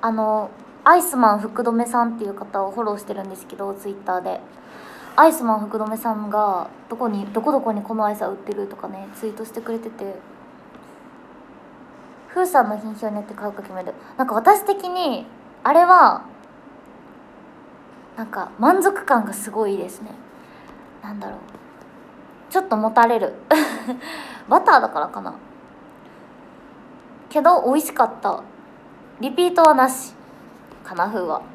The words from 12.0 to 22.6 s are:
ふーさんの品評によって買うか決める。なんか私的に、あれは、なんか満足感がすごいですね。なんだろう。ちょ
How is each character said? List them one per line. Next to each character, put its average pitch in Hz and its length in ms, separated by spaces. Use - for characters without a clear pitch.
ふ - 140
ー 370 40
さ 294 160
ん 214 80
の 214 80
品 214 160
評 214 160
に 208 60
よ 208 60
っ - 20
て 208 100
買 208 140
う 202 40
か 202 80
決 190 140
め 185 100
る。 - 80
な - 80
ん - 20
か 233 80
私 392 300
的 392 240
に、 349 380
あ 247 100
れ 339 100
は、 349 380
な 226 80
ん - 40
か 190 300
満 339 240
足 392 220
感 233 200
が 202 100
す - 160
ご 214 160
い 196 100
で 180 120
す - 120
ね。 214 120
な 208 100
ん 208 80
だ 196 80
ろ - 80
う。 - 40
ち 370 80
ょ 370 40